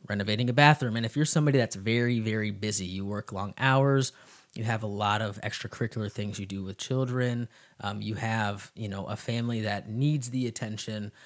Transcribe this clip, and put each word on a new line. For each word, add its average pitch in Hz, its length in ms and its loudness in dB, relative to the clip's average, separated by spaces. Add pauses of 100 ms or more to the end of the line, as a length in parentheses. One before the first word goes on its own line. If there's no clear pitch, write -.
renovating 107 420 0
a - 20 2
bathroom. 139 440 8
And 113 100 -2
if - 100 -4
you're 151 80 4
somebody 147 340 4
that's 113 180 2
very, 117 440 2
very 110 300 0
busy, 101 360 -4
you 95 180 -4
work 101 280 -6
long 98 260 -6
hours, 135 540 4 (420)
you 113 100 -4
have 113 180 0
a 110 60 -4
lot 104 340 2
of 101 180 -4
extracurricular 107 680 -4
things 104 280 -6
you 98 80 -6
do 98 160 -6
with 95 140 -8
children, 123 720 -2 (320)
um, 104 220 -6
you 107 120 -4
have, 107 600 -2
you 110 140 -6
know, 98 180 -6
a 104 100 -6
family 117 460 -2
that 101 260 -4
needs 127 420 0
the 127 160 -2
attention 110 640 -8 (160)